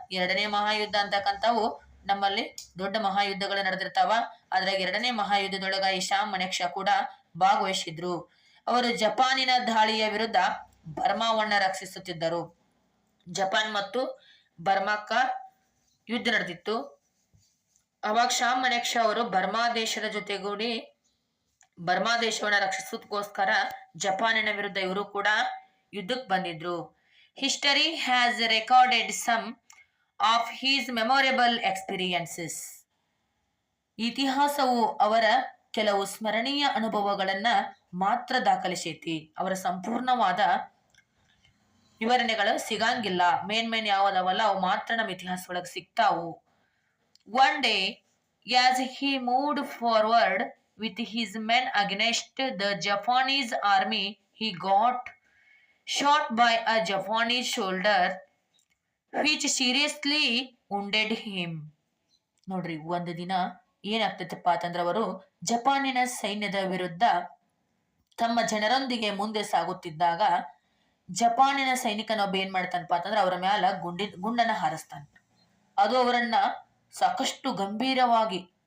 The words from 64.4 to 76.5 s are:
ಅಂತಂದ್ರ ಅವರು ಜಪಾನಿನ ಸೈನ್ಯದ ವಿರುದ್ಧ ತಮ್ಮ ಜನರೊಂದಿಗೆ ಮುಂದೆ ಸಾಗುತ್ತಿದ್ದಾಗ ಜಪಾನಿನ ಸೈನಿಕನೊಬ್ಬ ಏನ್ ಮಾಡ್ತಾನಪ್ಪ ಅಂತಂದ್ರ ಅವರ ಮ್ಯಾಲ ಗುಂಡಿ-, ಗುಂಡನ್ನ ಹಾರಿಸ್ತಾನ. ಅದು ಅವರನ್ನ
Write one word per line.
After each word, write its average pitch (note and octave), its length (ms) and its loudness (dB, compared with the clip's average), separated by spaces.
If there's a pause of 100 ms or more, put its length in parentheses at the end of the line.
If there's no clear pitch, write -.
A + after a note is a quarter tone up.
ಅಂತಂದ್ರ F3 300 0
ಅವರು F#3 540 -2 (100)
ಜಪಾನಿನ C4 640 0
ಸೈನ್ಯದ G#3 500 -4
ವಿರುದ್ಧ F3+ 480 -2 (1120)
ತಮ್ಮ A#3 240 0
ಜನರೊಂದಿಗೆ A3 680 0
ಮುಂದೆ G#3 320 -4
ಸಾಗುತ್ತಿದ್ದಾಗ F3 800 -2 (880)
ಜಪಾನಿನ C4 640 2
ಸೈನಿಕನೊಬ್ಬ G#3 640 -2
ಏನ್ F#3+ 180 -2
ಮಾಡ್ತಾನಪ್ಪ F3+ 400 -2
ಅಂತಂದ್ರ G3+ 260 0
ಅವರ F#3 160 2
ಮ್ಯಾಲ F#3 300 0 (160)
ಗುಂಡಿ-, F3 380 -6
ಗುಂಡನ್ನ A3+ 340 0
ಹಾರಿಸ್ತಾನ. D#3 520 -4 (720)
ಅದು A3 200 4
ಅವರನ್ನ A#3+ 380 2 (560)